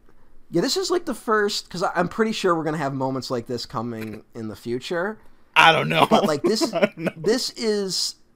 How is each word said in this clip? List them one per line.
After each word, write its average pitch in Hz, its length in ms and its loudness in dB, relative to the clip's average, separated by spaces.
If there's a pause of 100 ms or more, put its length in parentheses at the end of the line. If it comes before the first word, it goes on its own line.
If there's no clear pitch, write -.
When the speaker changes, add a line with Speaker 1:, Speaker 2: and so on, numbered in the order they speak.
(500)
Speaker 1:
Yeah, 170 120 0
this 262 140 0
is, 370 140 -2
like, 349 140 0
the 262 100 -4
first, 208 560 0
'cause 175 140 -8
I, 160 100 0
I'm 175 140 2
pretty 220 240 0
sure 185 240 2
we're 160 80 -2
gonna 156 140 -2
have 139 160 -2
moments 131 360 -4
like 120 160 -4
this 123 200 -6
coming 110 580 -8 (100)
in 113 140 -10
the 101 80 -10
future. 170 640 -4 (360)
Speaker 2:
I 160 160 10
don't 151 180 4
know. 156 220 4
Speaker 1:
But, 220 160 6
like, 151 160 0
this 220 200 2
Speaker 2:
<laughs> 233 120 0
I 170 60 -2
don't - 180 0
know. 165 180 -4
Speaker 1:
this 214 340 -2
is 208 640 -4 (200)